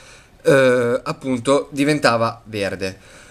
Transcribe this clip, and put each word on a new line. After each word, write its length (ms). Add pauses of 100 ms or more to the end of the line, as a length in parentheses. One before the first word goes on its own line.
(420)
eh, 600
appunto 680
diventava 720
verde. 720 (160)